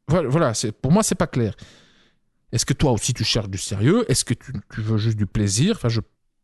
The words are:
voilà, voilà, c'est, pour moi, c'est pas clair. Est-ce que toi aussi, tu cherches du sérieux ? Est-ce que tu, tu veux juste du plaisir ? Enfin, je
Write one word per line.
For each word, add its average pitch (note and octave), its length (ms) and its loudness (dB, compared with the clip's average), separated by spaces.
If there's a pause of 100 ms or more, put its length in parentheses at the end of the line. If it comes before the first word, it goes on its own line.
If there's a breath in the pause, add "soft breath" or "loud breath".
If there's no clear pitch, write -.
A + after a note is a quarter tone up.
voilà, D3+ 220 2
voilà, C#3 240 2
c'est, A2 180 -4
pour C3 200 -2
moi, G#3 120 6
c'est - 120 0
pas E3+ 120 0
clair. A2+ 280 -2 (960 loud breath)
Est-ce A#2 140 -2
que C#3+ 80 0
toi C#3 180 2
aussi, A#2 220 0
tu A#2 100 -4
cherches G2+ 260 -2
du F#2+ 80 -6
sérieux ? B2+ 520 0
Est-ce - 140 0
que - 120 -2
tu, - 180 -18 (200)
tu A2 80 -8
veux A2 160 0
juste A2 200 0
du G#2 80 0
plaisir ? A2 500 0
Enfin, - 140 -2
je A2+ 120 0 (420)